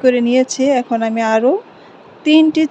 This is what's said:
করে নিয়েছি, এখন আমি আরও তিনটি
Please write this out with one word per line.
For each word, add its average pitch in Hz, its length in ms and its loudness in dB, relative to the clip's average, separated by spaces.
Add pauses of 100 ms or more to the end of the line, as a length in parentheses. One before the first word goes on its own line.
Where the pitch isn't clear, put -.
করে 247 160 2
নিয়েছি, 254 420 -2 (180)
এখন 247 220 -6
আমি 226 200 -4 (120)
আরও 240 180 0 (720)
তিনটি 311 460 2